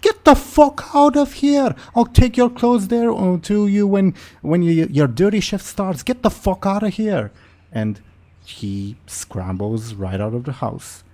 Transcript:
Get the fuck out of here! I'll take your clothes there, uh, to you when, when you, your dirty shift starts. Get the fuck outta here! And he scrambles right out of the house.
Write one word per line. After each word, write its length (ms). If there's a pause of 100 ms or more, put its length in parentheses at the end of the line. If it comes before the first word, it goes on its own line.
Get 240
the 100
fuck 600
out 220
of 180
here! 400 (200)
I'll 120
take 300
your 140
clothes 380
there, 240
uh, 300
to 240
you 200
when, 280 (260)
when 220
you, 280
your 160
dirty 340
shift 240
starts. 380
Get 200
the 80
fuck 340
outta 240
here! 440 (400)
And 280 (440)
he 520 (100)
scrambles 880
right 260
out 140
of 100
the 80
house. 600